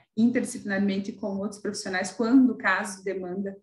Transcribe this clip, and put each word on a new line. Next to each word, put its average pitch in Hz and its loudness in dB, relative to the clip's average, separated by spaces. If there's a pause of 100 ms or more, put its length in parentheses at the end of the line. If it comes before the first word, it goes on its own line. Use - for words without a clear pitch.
(160)
interdisciplinarmente 202 0
com 196 -6
outros 202 -6
profissionais, 196 -6
quando 247 6
o 208 -6
caso 196 -2
demanda 190 -6